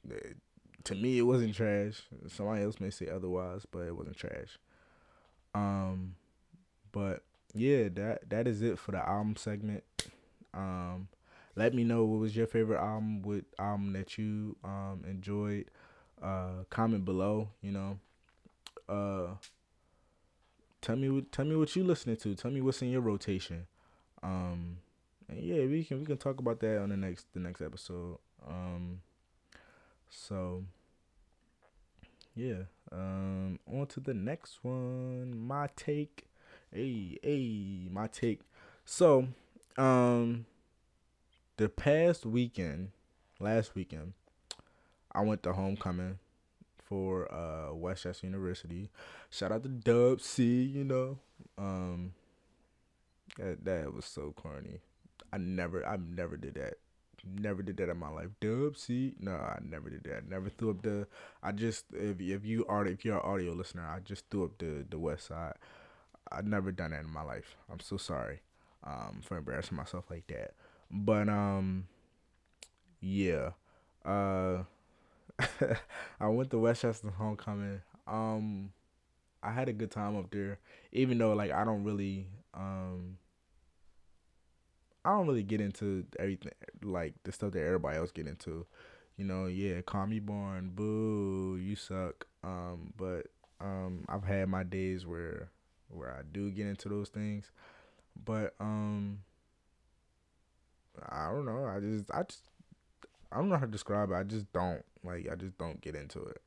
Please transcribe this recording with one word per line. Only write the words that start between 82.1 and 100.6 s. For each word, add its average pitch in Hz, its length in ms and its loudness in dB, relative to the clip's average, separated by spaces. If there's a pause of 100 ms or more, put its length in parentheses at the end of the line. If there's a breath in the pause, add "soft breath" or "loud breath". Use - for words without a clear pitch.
um, 92 640 -6 (1900)
I 180 60 6
don't 196 160 6
really 120 160 6
get 104 180 2
into 98 440 0 (120)
everything, 95 340 -2 (320)
like, 87 300 -2 (100)
the 98 80 -6
stuff 101 220 -2
that 85 100 0
everybody 78 340 2
else 82 140 -2
get 78 160 -6
into. 82 380 -8 (500 loud breath)
You 98 100 -4
know, 95 200 0
yeah, 92 360 0
call 98 260 0
me 110 120 0
born, 98 540 -4
boo, 101 840 0
you 95 180 -2
suck. - 500 -6 (180)
Um, 87 540 -8
but, 92 300 -4 (340)
um, 92 480 -4
I've 101 140 -2
had 95 260 2
my 92 140 0
days 92 420 -2
where, 85 440 -6 (400)
where 69 220 -10
I 65 100 -10 (100)
do 101 200 -4
get 101 160 -4
into 98 220 -6
those 104 200 -2
things. 104 420 -4 (760 loud breath)
But, 110 340 -2
um, 104 600 0 (1900)